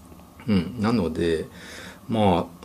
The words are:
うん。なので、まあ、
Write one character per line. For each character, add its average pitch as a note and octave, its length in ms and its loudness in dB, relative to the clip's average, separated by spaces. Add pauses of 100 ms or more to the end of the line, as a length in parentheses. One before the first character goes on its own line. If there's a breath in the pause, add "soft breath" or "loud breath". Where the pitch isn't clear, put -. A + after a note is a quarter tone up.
(480)
う G#2+ 60 2
ん。 F2+ 260 2
な G#2+ 120 2
の F#2 200 2
で、 E2 340 0 (640 loud breath)
ま G#2 300 4
あ、 - 60 -2 (200)